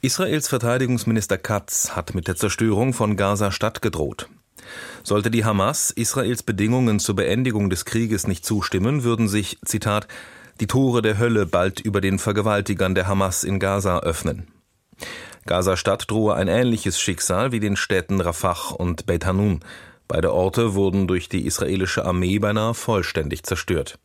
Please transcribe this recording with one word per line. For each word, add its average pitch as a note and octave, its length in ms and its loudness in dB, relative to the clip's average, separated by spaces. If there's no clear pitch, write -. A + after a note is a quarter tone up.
Israels C#3+ 480 0
Verteidigungsminister A#2+ 880 0
Katz - 560 -4
hat - 180 -6
mit F2 140 -4
der F#2 80 -2
Zerstörung A2 580 2
von G#2+ 240 0
Gaza-Stadt G2+ 640 0
gedroht. D2+ 480 -4
Sollte G#2 300 0
die A2 140 2
Hamas G#2+ 440 2
Israels A#2 540 -2
Bedingungen A2 560 2
zur G2+ 160 0
Beendigung G#2 560 2
des F2+ 140 -2
Krieges A2+ 420 0
nicht F#2+ 180 -4
zustimmen, A2 580 0
würden A#2 240 2
sich, G2+ 380 -2
Zitat, G#2 420 -2
„die A2 80 -2
Tore B2 340 2
der G#2+ 160 2
Hölle A2 300 2
bald F#2 320 0
über G2+ 220 0
den F#2+ 180 2
Vergewaltigern G2+ 760 0
der F#2 140 2
Hamas G2 360 0
in G2 160 -2
Gaza G2 380 2
öffnen.“ - 500 -4
Gaza-Stadt F#2 640 2
drohe G#2+ 240 2
ein F#2+ 140 0
ähnliches A2+ 500 0
Schicksal G2+ 520 0
wie A#2 80 -2
den G2+ 160 0
Städten F#2+ 460 0
Rafah F2 540 0
und F2+ 320 -2
Beit F2 180 0
Hanun. F#2+ 360 2
Beide - 260 0
Orte F#2+ 420 2
wurden G2 320 2
durch F2+ 220 0
die F2+ 180 -2
israelische - 580 -2
Armee F2+ 320 2
beinahe G#2+ 380 0
vollständig E2 680 -2
zerstört. - 640 -4